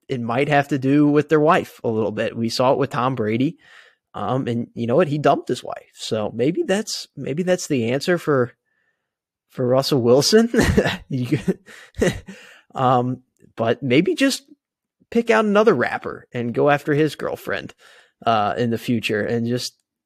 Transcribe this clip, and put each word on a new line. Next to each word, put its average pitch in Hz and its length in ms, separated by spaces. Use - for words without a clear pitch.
it 127 140
might 117 260
have 143 200
to 151 100
do 143 300
with 147 220
their 156 100
wife 160 440
a 120 60
little 110 220
bit. 110 260
We 113 120
saw 127 240
it - 40
with 135 140
Tom 131 240
Brady. 117 420
Um, 113 340
and 117 280
you 117 100
know 117 100
what? 180 120
He 147 100
dumped 143 300
his - 160
wife. - 320
So 107 400
maybe 151 280
that's, 214 440
maybe 139 260
that's 180 240
the 120 240
answer 165 280
for, 131 320
for 127 180
Russell 131 340
Wilson. 147 540
<laughs> 220 60
You, 131 300
<laughs> - 760
um, 127 480
but 113 260
maybe 160 320
just 269 280
pick 233 200
out 220 140
another 214 300
rapper - 600
and 120 200
go 139 160
after 147 240
his 147 220
girlfriend, - 580
uh, 107 320
in 120 120
the 113 80
future 107 480
and 117 220
just, 123 260